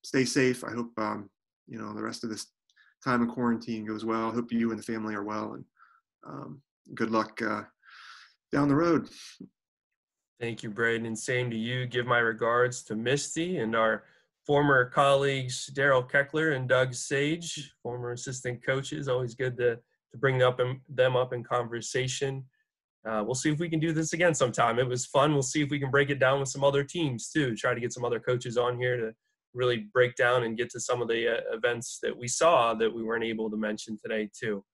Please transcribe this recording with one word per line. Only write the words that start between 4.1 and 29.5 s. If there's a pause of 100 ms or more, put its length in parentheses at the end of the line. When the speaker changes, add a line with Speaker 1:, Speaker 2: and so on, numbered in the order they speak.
Speaker 1:
I
hope
you
and
the
family
are
well,
and, (640)
um, (320)
good
luck,
uh, (880)
down
the
road. (1300)
Speaker 2:
Thank
you,
Braden,
and
same
to
you.
Give
my
regards
to
Misty
and
our (420)
former
colleagues,
Daryl
Keckler
and
Doug
Sage,
former
assistant
coaches.
Always
good
to,
to
bring
up
in,
them
up
in
conversation. (680)
Uh,
we'll
see
if
we
can
do
this
again
sometime.
It
was
fun.
We'll
see
if
we
can
break
it
down
with
some
other
teams
too.
Try
to
get
some
other
coaches
on
here
to (400)